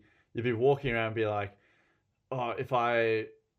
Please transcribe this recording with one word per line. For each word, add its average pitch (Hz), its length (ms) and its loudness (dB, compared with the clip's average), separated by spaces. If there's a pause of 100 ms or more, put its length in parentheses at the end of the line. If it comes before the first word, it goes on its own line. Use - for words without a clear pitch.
(340)
you'd 117 100 -4
be 120 100 0
walking 135 380 2
around 113 160 0
and 107 80 -6
be 110 120 0
like, 101 280 -4 (760)
"Oh, 123 260 -4
if 135 160 -6
I, 117 540 2 (320)